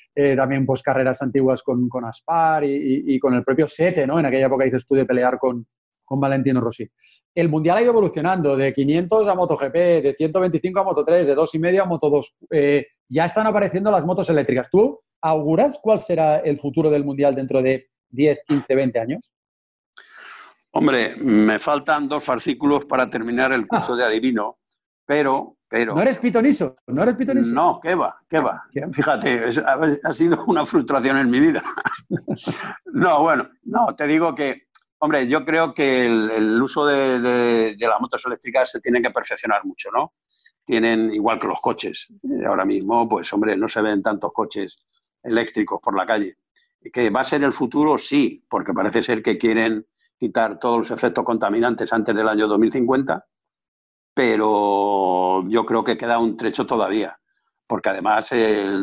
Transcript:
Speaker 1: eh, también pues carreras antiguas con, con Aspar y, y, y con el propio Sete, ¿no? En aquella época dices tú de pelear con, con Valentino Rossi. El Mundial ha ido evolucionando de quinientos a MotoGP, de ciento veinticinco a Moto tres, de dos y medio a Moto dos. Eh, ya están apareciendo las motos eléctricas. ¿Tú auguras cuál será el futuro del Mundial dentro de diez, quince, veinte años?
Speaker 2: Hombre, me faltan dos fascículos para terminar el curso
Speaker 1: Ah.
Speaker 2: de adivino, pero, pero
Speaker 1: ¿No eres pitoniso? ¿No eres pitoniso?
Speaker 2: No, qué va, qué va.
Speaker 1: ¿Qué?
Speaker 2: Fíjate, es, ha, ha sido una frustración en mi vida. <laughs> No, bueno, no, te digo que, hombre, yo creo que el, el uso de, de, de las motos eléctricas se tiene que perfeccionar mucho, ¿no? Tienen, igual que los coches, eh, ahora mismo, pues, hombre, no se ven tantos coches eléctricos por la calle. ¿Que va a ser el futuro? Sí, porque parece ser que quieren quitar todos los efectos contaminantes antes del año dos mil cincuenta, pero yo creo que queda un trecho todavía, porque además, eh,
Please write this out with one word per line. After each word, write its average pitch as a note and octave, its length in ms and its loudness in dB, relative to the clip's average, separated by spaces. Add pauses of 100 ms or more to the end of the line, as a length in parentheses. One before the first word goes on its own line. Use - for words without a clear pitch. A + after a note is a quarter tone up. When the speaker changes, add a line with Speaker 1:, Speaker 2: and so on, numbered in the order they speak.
(140)
Speaker 1:
eh, C#3+ 220 2
también C3+ 280 0
pues C3 180 -2
carreras C3 400 0
antiguas C3 400 0
con, B2+ 260 0
con B2 160 -6
Aspar D#3+ 600 0
y, C#3 100 -2
y, C#3 420 0
y - 20 -2
con C3+ 160 2
el B2 80 2
propio C3+ 240 2
Sete, E3 400 0
¿no? D3+ 120 0
En D#3 80 2
aquella C3 200 2
época C3 180 0
dices B2+ 220 0
tú C#3 80 0
de C3+ 100 4
pelear B2+ 340 0
con, B2 280 -2 (380)
con C3+ 160 -4
Valentino C3+ 400 2
Rossi. A2+ 280 -6 (460)
El E3+ 140 2
Mundial D#3 300 2
ha A#3 40 4
ido B3 80 4
evolucionando E3+ 680 2
de C3+ 160 2
quinientos F3 540 2
a G3 80 2
MotoGP, D3+ 400 -2
de E3 420 4
ciento D#3 220 0
veinticinco F#3 400 0
a F#3+ 60 2
Moto D3+ 200 0
tres, E3+ 220 4
de C#3 80 4
dos D#3 220 0
y - 20 -2
medio F3+ 240 2
a F#3 40 0
Moto D#3 240 0
dos. C#3+ 260 0 (120)
Eh, C#3+ 380 2 (220)
ya D#3 160 0
están A3 220 0
apareciendo G3+ 440 0
las F3 140 2
motos F3 260 -2
eléctricas. C3 400 0
¿Tú A#3 300 2 (200)
auguras D#3+ 640 2
cuál G#3+ 180 2
será D#3 380 2
el D3 200 -2
futuro D3+ 320 0
del D3 140 2
Mundial C#3 300 2
dentro C3+ 260 0
de C3 300 0 (180)
diez, C#3 380 2
quince, C#3+ 280 0
veinte B2+ 260 0
años? C#3 320 -8 (1400)
Speaker 2:
Hombre, C3 460 0
me G#2+ 420 4
faltan D3 480 0
dos C#3+ 160 -4
fascículos C#3+ 640 0
para B2+ 260 0
terminar A#2+ 420 0
el A2+ 140 0
curso - 280 -2
Speaker 1:
Ah. - 20 -2
Speaker 2:
de B2 80 0
adivino, A2+ 540 -2 (460)
pero, C#3 540 -2 (100)
pero A2 260 -2
Speaker 1:
¿No D#3+ 60 0
eres B3 180 2
pitoniso? A#3 580 0 (100)
¿No C3+ 160 -2
eres A#3 120 2
pitoniso? A#3 360 0
Speaker 2:
No, D3+ 300 0
qué F3 140 -2
va, B2 220 -2 (120)
qué D#3+ 100 0
va. A2+ 240 -2 (100)
Speaker 1:
¿Qué? C#3+ 180 -8
Speaker 2:
Fíjate, B2 580 -2
es, A#2+ 100 -2
ha, C#3 200 0 (240)
ha D#3 120 -2
sido E3 320 2
una E3 180 2
frustración C3+ 540 0
en B2+ 120 2
mi B2 100 2
vida. D3+ 220 4 (460)
<laughs> - 800 -8
No, D#3 360 2
bueno, D#3+ 260 2 (160)
no, A3+ 300 -2
te D3+ 120 -4
digo D#3+ 280 2
que, C#3 340 -6 (300)
hombre, D3+ 300 0
yo D3 160 0
creo D#3+ 300 0
que C3 320 2
el, A2+ 240 2
el A2 320 2
uso D3 240 -2
de, C3+ 340 2
de, A#2 560 0
de A2+ 100 -4
las A2 140 2
motos B2 240 -6
eléctricas B2 460 -2
se - 100 -10
tiene A#2+ 220 0
que A#2 80 -2
perfeccionar G#2+ 540 -4
mucho, G2 280 -12
¿no? C3+ 220 -4 (500)
Tienen, A2+ 480 0
igual A2 260 -2
que A2+ 100 -6
los - 120 -6
coches, - 460 -6 (160)
eh, - 240 -6
ahora F#2+ 180 0
mismo, G2+ 420 0
pues, G2+ 280 -4
hombre, G#2 220 0
no A2 120 -2
se A2 140 -4
ven G#2 200 0
tantos G#2 300 -4
coches - 540 -8 (360)
eléctricos A2+ 600 -4
por A2+ 120 -2
la F#2 120 -2
calle. G2+ 320 -2 (540)
¿Que A#2+ 180 0
va A#2+ 100 0
a C3+ 40 -2
ser C#3+ 200 -2
el C3+ 80 2
futuro? C#3 460 0
Sí, - 500 -2
porque F#2+ 240 -4
parece G2+ 300 0
ser A2 200 -2
que A2 140 0
quieren A2 500 0 (300)
quitar A2+ 420 -2
todos A#2+ 200 0
los A2+ 120 -4
efectos A#2+ 340 -2
contaminantes A2+ 680 -2
antes A2+ 220 0
del A2 140 0
año G#2+ 180 0
dos G#2 120 0
mil A2 140 2
cincuenta, C3 540 -2 (880)
pero G2+ 1300 0
yo A2 180 0
creo A#2 160 0
que A#2 160 -4
queda A#2 200 -2
un A#2 180 -2
trecho A2+ 280 -6
todavía, G2+ 540 -4 (480)
porque G2+ 240 -4
además, G#2+ 420 -2
eh, G#2+ 400 0 (100)